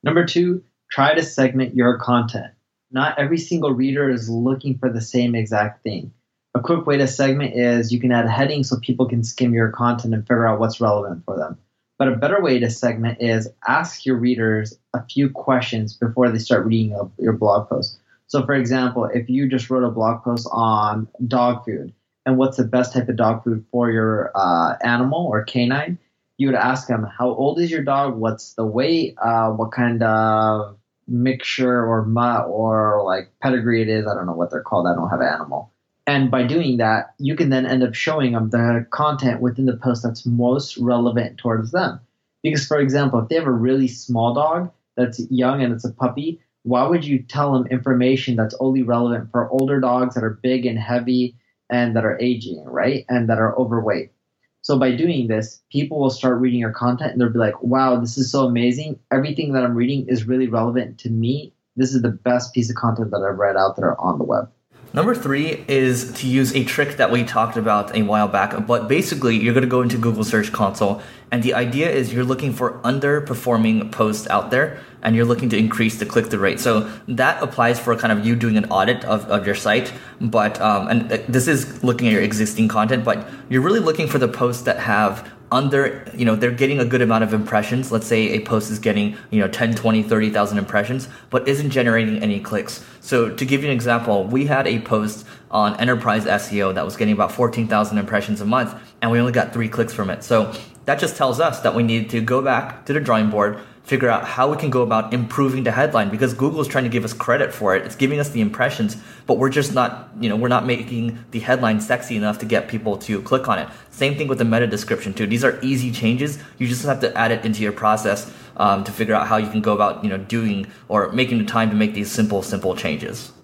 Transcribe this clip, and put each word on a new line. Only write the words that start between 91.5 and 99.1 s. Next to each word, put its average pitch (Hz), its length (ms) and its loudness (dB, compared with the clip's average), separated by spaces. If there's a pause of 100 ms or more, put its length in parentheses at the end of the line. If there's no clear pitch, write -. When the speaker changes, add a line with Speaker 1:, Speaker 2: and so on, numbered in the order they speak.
Speaker 2:
generating 113 540 2
any 104 180 -2
clicks. - 420 -6 (180)
So 117 280 2
to 104 160 -4
give 135 180 2
you 147 60 -2
an 139 60 0
example, 117 500 0
we 127 220 0
had 135 200 2
a 113 120 0
post 107 480 -2 (240)
on 104 280 0
enterprise 113 480 0
S 104 280 0
E 101 80 0
O 95 100 0
that 85 140 -2
was 101 100 -8
getting 107 160 2
about 101 200 0
fourteen 117 360 0
thousand 107 300 0
impressions 101 420 -2
a 101 60 -4
month, 120 280 0 (280)
and 117 80 2